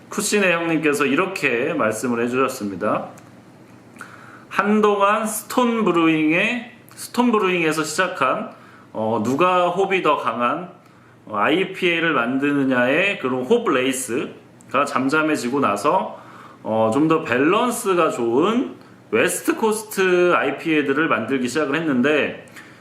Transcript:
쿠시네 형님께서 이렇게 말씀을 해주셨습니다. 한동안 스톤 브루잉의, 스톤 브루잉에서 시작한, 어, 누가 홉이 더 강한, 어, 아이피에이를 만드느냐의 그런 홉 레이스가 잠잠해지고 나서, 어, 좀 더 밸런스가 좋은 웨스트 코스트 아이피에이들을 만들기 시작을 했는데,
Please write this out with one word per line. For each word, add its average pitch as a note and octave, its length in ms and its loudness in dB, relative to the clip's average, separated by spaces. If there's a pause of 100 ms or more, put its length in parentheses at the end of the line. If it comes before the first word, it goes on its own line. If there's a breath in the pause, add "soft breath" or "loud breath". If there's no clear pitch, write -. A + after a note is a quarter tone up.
(100)
쿠시네 G3 420 0
형님께서 D#3 540 0
이렇게 C#3+ 680 0
말씀을 A#2 500 -2
해주셨습니다. A#2+ 840 -2 (1400 loud breath)
한동안 G#3 800 2
스톤 A3+ 580 -2
브루잉의, E3+ 880 2 (220)
스톤 - 380 -2
브루잉에서 E3+ 520 0
시작한, D3+ 680 -2 (420 loud breath)
어, A2 320 -2
누가 F3+ 440 2
홉이 F#3 340 0
더 D3+ 140 2
강한, B2+ 540 -2 (560 loud breath)
어, G#2+ 100 -8
아이피에이를 E3 800 0
만드느냐의 C3+ 1040 0
그런 B2+ 260 -4
홉 A3 240 2
레이스가 C3 1160 -2
잠잠해지고 C3+ 760 0
나서, D3 600 0 (420 loud breath)
어, A2 300 2
좀 D3 160 4
더 D#3+ 140 2
밸런스가 F3 880 0
좋은 D#3 680 0 (340 loud breath)
웨스트 D#3+ 460 0
코스트 F#3+ 800 0
아이피에이들을 C#3+ 760 0
만들기 B2 400 -2
시작을 C#3+ 280 -2
했는데, C#3 680 0 (340 loud breath)